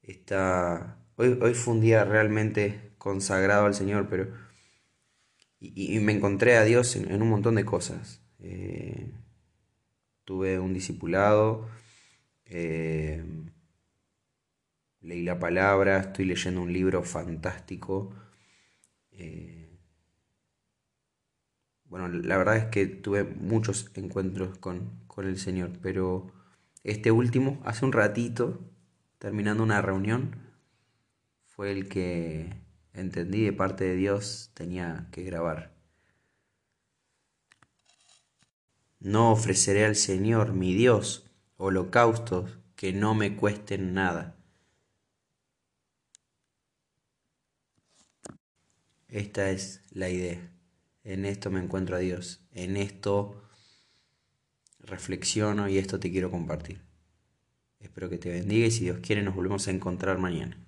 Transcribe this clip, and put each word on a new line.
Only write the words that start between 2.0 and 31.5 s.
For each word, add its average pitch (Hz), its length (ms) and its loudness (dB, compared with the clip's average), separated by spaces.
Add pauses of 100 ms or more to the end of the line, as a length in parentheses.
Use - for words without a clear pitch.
realmente 107 960 2
consagrado 98 680 4
al 101 80 4
Señor, 101 340 -2
pero, 95 240 -4 (1300)
y, - 160 -18
y, 98 220 -4
y 110 40 2
me 107 120 4
encontré 101 440 4
a 110 80 8
Dios 120 320 4
en, 98 140 -4
en 98 100 0
un 113 80 2
montón 110 280 2
de 98 80 2
cosas. - 580 -6 (160)
Eh, 90 760 -10 (1120)
tuve 95 360 -2
un 92 120 -2
discipulado, 101 960 4 (760)
eh, 80 800 -4 (1800)
leí 85 240 -8
la 87 160 -4
palabra, 95 580 4
estoy 95 280 -2
leyendo 90 360 -2
un 87 100 -4
libro 92 300 2
fantástico. 90 1120 -8 (960)
Eh, 82 680 -16 (2000)
bueno, 90 200 -8
la 87 320 0
verdad 107 180 4
es 110 100 2
que 98 200 2
tuve 101 380 -2
muchos 107 720 -2
encuentros 95 640 -6
con, 92 500 -10
con 95 180 -8
el 95 120 -4
Señor, 90 340 -4 (100)
pero 92 500 -4 (520)
este 104 260 0
último, 123 540 4
hace 113 200 -2
un 127 80 2
ratito, 120 680 0 (580)
terminando 104 460 0
una 104 180 4
reunión, 101 540 -2 (1120)
fue 101 260 -6